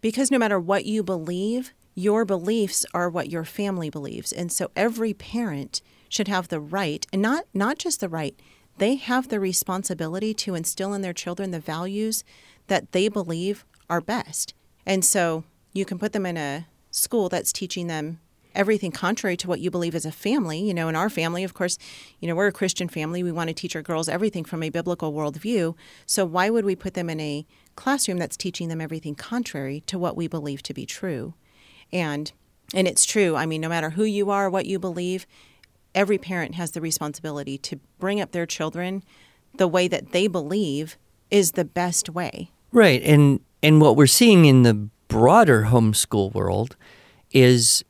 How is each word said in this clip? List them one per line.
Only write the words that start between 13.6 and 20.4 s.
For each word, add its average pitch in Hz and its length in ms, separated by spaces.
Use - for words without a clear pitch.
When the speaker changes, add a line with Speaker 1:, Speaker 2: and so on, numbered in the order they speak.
Speaker 1:
are 170 120
best. - 520
And 190 180
so 165 400
you 190 120
can 185 120
put 208 160
them 202 120
in 170 120
a 147 300
school 208 380
that's - 220
teaching 180 360
them 160 320
everything 196 380
contrary 190 440
to 180 140
what 175 100
you 175 100
believe 170 260
as 160 100
a 156 60
family. 202 500